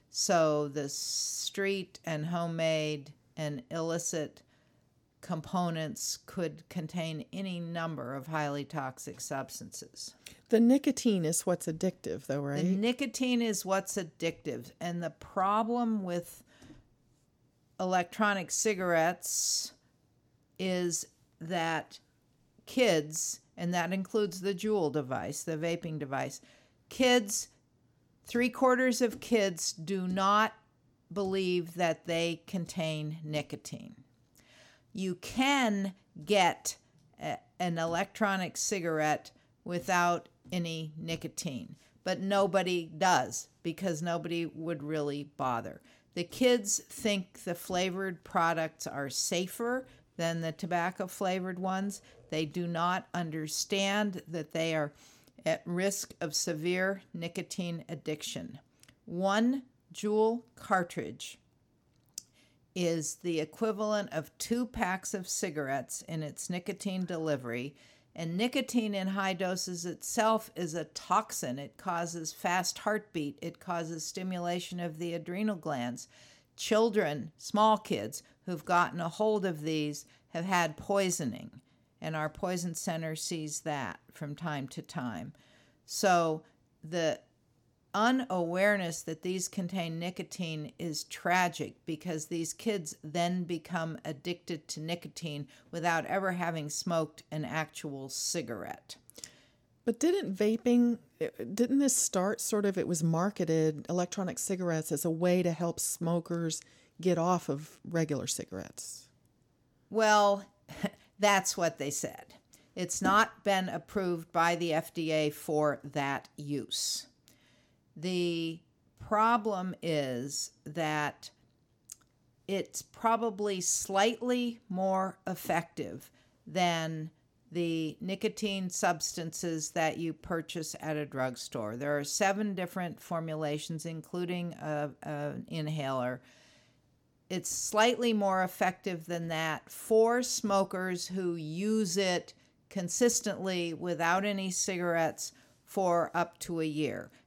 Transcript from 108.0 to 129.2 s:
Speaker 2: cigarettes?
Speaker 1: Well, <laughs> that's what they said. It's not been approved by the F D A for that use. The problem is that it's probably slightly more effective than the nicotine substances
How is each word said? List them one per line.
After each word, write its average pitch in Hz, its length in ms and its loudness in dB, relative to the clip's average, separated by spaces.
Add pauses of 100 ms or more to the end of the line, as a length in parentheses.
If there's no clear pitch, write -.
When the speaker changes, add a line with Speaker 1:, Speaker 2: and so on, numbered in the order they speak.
Speaker 2:
cigarettes? - 800 -8 (800)
Speaker 1:
Well, 208 560 6 (380)
<laughs> - 360 -8
that's 202 380 6
what 165 220 2
they 143 120 -4
said. - 440 -6 (400)
It's 180 260 -4
not 202 420 4
been 190 280 2
approved 175 640 -2
by 170 240 4
the 165 180 0
F - 180 -2
D 160 200 -2
A 156 180 4
for 151 520 0
that 139 540 -2
use. - 680 -4 (920)
The 170 640 -2 (380)
problem 214 840 2
is 139 680 -2 (160)
that 151 640 -2 (1160)
it's - 360 -4
probably 208 800 0
slightly 233 1080 2
more 190 580 0
effective 165 840 -4 (360)
than 160 640 0 (400)
the 165 520 0
nicotine 196 640 -2
substances 170 1000 -2